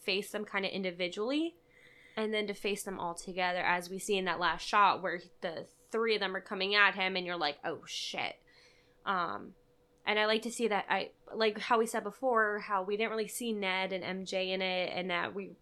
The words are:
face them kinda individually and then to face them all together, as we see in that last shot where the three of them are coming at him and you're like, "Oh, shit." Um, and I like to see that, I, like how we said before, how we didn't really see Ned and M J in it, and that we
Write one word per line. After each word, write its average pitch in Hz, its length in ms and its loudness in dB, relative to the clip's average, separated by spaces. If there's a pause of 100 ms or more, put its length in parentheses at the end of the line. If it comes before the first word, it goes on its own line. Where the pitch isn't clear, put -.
face 196 280 -2
them 208 140 -6
kinda 196 280 -4
individually 196 840 -2 (600)
and 220 180 -2
then 214 140 0
to 202 60 -4
face 202 300 -4
them 190 160 -6
all 170 140 -2
together, 180 460 -2
as 175 300 0
we 190 100 -6
see 202 180 0
in 185 80 0
that 165 140 0
last 170 280 0
shot 196 360 6
where 175 180 -4 (200)
the 170 260 -6 (240)
three 226 240 2
of 208 60 0
them 185 140 -2
are 185 60 -2
coming 196 340 0
at 196 200 8
him 190 200 0
and 180 100 0
you're 175 120 -4
like, 147 260 0
"Oh, 160 220 -4
shit." - 500 -6 (680)
Um, 180 480 -2 (520)
and 208 140 2
I 214 60 4
like 220 160 2
to 233 100 -6
see 233 180 0
that, 196 200 0
I, 190 220 0 (220)
like 214 260 2
how 233 200 4
we 226 60 6
said 226 180 -2
before, 214 560 2
how 202 240 0
we 208 140 -2
didn't 220 140 2
really 220 160 -2
see 233 260 -2
Ned 190 400 0
and 185 100 -4
M 185 220 -4
J 185 260 -2
in 190 100 0
it, 185 320 0
and 185 180 -4
that 175 240 0
we 180 260 -8